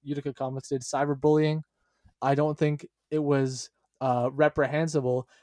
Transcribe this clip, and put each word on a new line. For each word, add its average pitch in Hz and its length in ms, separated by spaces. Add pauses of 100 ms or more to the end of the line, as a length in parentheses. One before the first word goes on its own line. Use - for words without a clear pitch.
Utica 143 300
Comets 135 380
did 135 120
cyberbullying. 151 800 (600)
I 139 120
don't 151 240
think 147 300 (220)
it 151 100
was, 135 500 (300)
uh, 123 320
reprehensible. 143 960 (140)